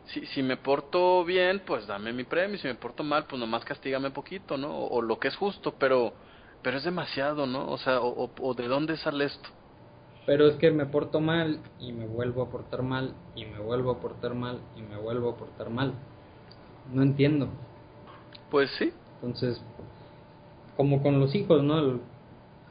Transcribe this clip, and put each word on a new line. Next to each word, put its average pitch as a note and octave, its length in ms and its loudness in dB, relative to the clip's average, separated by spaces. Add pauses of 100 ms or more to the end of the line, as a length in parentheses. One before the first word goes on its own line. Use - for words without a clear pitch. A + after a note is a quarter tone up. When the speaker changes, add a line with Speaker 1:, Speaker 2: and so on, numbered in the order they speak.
Speaker 1:
si, - 200 -10
si C#3 160 -4
me C3 140 0
porto F3+ 680 2
bien, F#3 420 2
pues A2+ 200 -4
dame G#2 260 -6
mi B2 120 -6
premio, F#3 320 -2
y - 20 -8
si - 80 -8
me B2+ 80 -2
porto B2 300 -8
mal, D3 220 0
pues C3+ 140 -8
nomás A2+ 240 -2
castígame C3+ 460 -4
poquito, D#3 480 -8
¿no? D3 180 -6
O, B2 220 -2
o A#2 40 2
lo A2 180 0
que C3+ 80 2
es - 80 -4
justo, - 420 -4
pero, B2+ 380 4 (460)
pero C3 160 0
es C#3 60 -6
demasiado, D3 640 -2
¿no? C3 240 -2
O C#3 80 -4
sea, B2+ 220 2
o, A#2+ 80 2 (160)
o, A#2+ 160 -8
o C3 140 0
¿de A#2+ 140 -4
dónde D3+ 280 0
sale C#3+ 300 0
esto? - 220 -8 (760)
Speaker 2:
Pero D3 220 8
es C#3+ 80 4
que D#3+ 140 6
me D3 160 2
porto D3+ 340 0
mal, D#3+ 420 0 (160)
y B2 140 -10
me A#2 140 -8
vuelvo B2 360 -2
a B2 80 -4
portar B2 320 -6
mal, C3 320 -2 (200)
y A2 120 -12
me G#2 140 -12
vuelvo B2 320 0
a A#2+ 80 -4
portar A#2+ 340 -6
mal, B2 260 -6 (160)
y A2+ 60 -14
me G#2 140 -12
vuelvo A#2 340 -2
a A#2 60 -6
portar A2 340 -12
mal. C3 240 -2 (920)
No C3 180 0
entiendo. C#3 480 4 (1000)
Speaker 1:
Pues C#3 280 4
sí. - 140 0 (220)
Speaker 2:
Entonces, B2 480 -4 (1160)
como C#3 240 4
con C#3+ 160 4
los C#3 160 4
hijos, F#3+ 300 6
¿no? D3+ 160 4
El, B2+ 200 0 (720)